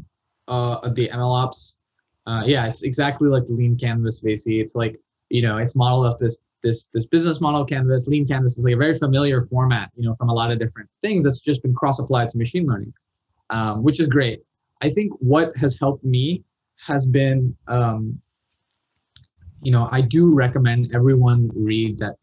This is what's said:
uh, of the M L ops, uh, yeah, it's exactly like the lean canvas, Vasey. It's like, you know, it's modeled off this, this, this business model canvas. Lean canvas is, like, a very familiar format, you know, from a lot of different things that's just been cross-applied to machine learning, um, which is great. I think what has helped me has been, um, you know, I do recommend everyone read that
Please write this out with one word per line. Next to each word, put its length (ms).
uh, 360
of 120
the 160
M 80
L 120
ops, 460
uh, 200
yeah, 220
it's 160
exactly 460
like 160
the 80
lean 240
canvas, 440
Vasey. 400
It's 140
like, 240
you 120
know, 160
it's 180
modeled 320
off 100
this, 200
this, 300
this 120
business 340
model 240
canvas. 440
Lean 200
canvas 300
is, 80
like, 80
a 40
very 180
familiar 460
format, 540
you 80
know, 120
from 140
a 40
lot 180
of 80
different 300
things 220
that's 160
just 220
been 120
cross-applied 560
to 80
machine 280
learning, 280
um, 340
which 160
is 80
great. 340
I 80
think 300
what 360
has 240
helped 240
me 400
has 200
been, 500
um, 520
you 100
know, 200
I 100
do 320
recommend 600
everyone 600
read 460
that 240